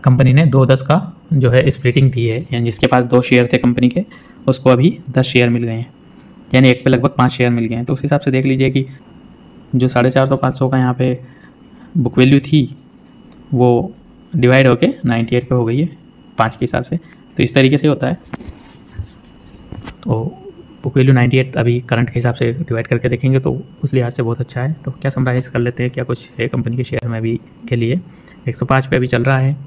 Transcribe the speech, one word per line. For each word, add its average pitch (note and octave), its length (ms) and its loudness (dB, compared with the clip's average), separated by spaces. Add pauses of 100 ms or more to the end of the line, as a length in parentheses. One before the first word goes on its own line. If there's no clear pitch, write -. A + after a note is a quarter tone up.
कंपनी B2+ 280 4
ने D3+ 140 4
दो C3 200 4
दस C3 160 2
का D3+ 140 2 (380)
जो B2+ 160 2
है B2+ 200 4
स्प्लिटिंग C3 420 2
दी A#2 140 -2
है, A2+ 160 -2
यानी A#2+ 220 -4
जिसके A2+ 220 -2
पास B2+ 180 4
दो B2 180 2
शेयर B2 300 2
थे B2+ 60 2
कंपनी B2 300 2
के F3+ 160 -2 (420)
उसको C3 240 2
अभी B2+ 280 2 (120)
दस C3 160 0
शेयर B2 240 2
मिल A#2 120 -2
गए A#2 100 -4
हैं, A2+ 180 -8 (580)
यानी C3 200 6
एक B2 160 2
पे C3 60 2
लगभग C3 280 0
पाँच B2+ 140 2
शेयर B2 180 0
मिल A#2 140 0
गए A2+ 100 -4
हैं। A#2+ 100 -6
तो B2 80 -4
उस C3+ 100 -4
हिसाब C#3+ 180 0
से C#3 100 -2
देख C3 140 0
लीजिए C3+ 260 0
कि C3 160 -2 (880)
जो B2+ 140 2
साढ़े B2 220 2
चार C3 160 2
सौ, C3+ 100 0
पाँच C3 180 -2
सौ C3 140 -2
का C3 100 0
यहाँ B2+ 160 0
पे B2+ 240 -2 (760)
बुक B2 240 0
वैल्यू C3+ 240 6
थी D3 220 0 (880)
वो B2 400 2 (400)
डिवाइड C3 360 4
होके B2 200 2 (180)
नाइंटी A#2 300 0
एट B2 120 -2
पे B2+ 60 -2
हो B2 100 0
गई A#2+ 160 -2
है E3 80 -2 (500)
पाँच A2+ 160 0
के - 60 -20
हिसाब B2+ 240 -4
से, D#3+ 120 -8
तो - 460 -8
इस - 120 -2
तरीके C3+ 240 4
से D3+ 100 0
होता C3+ 180 0
है। E3+ 120 -4 (1800)
तो A#2 360 -6 (460)
बुक C3 120 -4
वैल्यू C3 180 4
नाइंटी B2 240 2
एट C3 180 -4
अभी A#2+ 240 0
करंट A#2+ 280 -2
के - 60 -14
हिसाब A#2+ 200 -2
से A#2 180 -2
डिवाइड A#2+ 340 -6
करके B2 220 -2
देखेंगे C3 320 0
तो C3 120 -2 (320)
उस C#3 100 -4
लिहाज B2 180 -2
से B2+ 100 -6
बहुत A#2 180 -4
अच्छा B2 220 -6
है। C#3+ 120 -4
तो - 180 -12
क्या - 180 -6
समराइज B2+ 380 -2
कर - 120 -4
लेते A#2+ 220 -2
हैं, B2 100 -2
क्या B2 120 -6
कुछ - 240 -8 (100)
है A#2 100 -2
कंपनी A#2 280 -4
के B2+ 80 -4
शेयर A#2+ 240 -6
में A2+ 100 -6
अभी A2+ 200 -4 (300)
के B2 80 -2
लिए। A#2+ 240 -2 (480)
एक B2 80 -8
सौ B2+ 100 -4
पाँच C3 200 0
पे - 100 -2
अभी B2+ 100 0
चल A#2+ 180 -2
रहा C3+ 140 2
है C3+ 180 0 (100)